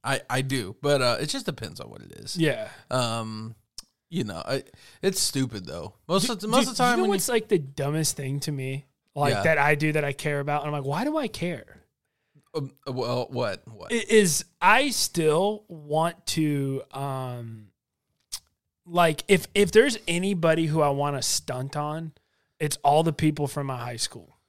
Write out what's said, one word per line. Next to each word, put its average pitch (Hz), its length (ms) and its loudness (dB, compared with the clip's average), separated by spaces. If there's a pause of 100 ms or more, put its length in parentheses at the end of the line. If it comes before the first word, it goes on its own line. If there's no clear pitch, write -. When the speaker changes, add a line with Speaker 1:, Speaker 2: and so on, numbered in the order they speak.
Speaker 1:
I, 135 240 0
I 127 140 0
do, 127 400 -4
but, 143 180 4
uh, 120 200 2
it - 60 -2
just - 200 -6
depends 120 340 -8
on - 80 -12
what - 140 -18
it 50 160 -20
is. - 180 -10
Speaker 2:
Yeah. 135 320 0 (220)
Speaker 1:
Um, 113 640 -4 (560)
you 139 140 -2
know, 90 200 -8
I, 131 180 -4 (380)
it's 190 200 0
stupid 117 440 -2
though. 85 300 -10 (120)
Most 185 200 2
Speaker 2:
Du-, 254 60 -2
Speaker 1:
of 190 80 -6
the, 208 80 -8
most 254 160 4
Speaker 2:
dude, - 40 -4
Speaker 1:
of 233 80 -8
the - 60 -6
time 247 80 4
Speaker 2:
you 247 80 2
know 370 60 2
Speaker 1:
when 202 40 2
you 202 60 2
Speaker 2:
what's, 196 160 -2
like, 226 180 0
the 190 100 4
dumbest 143 580 -2
thing 139 240 -6
to 151 120 -6
me, 135 320 -6 (300)
like, 143 180 2
Speaker 1:
Yeah. 101 120 0
Speaker 2:
that - 140 4
I 147 160 4
do 151 180 0
that 151 120 0
I 143 80 -4
care 147 280 -4
about? 147 240 -2
And 151 40 -4
I'm 147 40 -4 (100)
like, 131 40 -6
"Why 156 180 -2
do 302 120 -2
I 285 120 -2
care?" - 520 -8 (760)
Speaker 1:
Um, 139 180 -6 (140)
uh, 135 60 -8
well, 127 380 -2
what? 107 360 -4
What? - 260 -14
Speaker 2:
I-, 226 160 0
is 202 360 6 (160)
I 240 300 6
still 180 800 0
want 156 580 -4
to, 139 560 0 (100)
um, 123 760 -8 (1160)
like, 170 440 2
if, 185 260 4
if 202 180 4
there's 233 240 8 (120)
anybody 170 580 2
who 156 160 2
I 147 80 4
wanna 143 320 -2
stunt 127 540 -4
on, 151 360 -6 (480)
it's 151 240 -2
all 147 180 6
the 160 100 2
people 151 340 0
from 139 220 -6
my 127 100 -6
high 117 180 -10
school. - 400 -8 (120)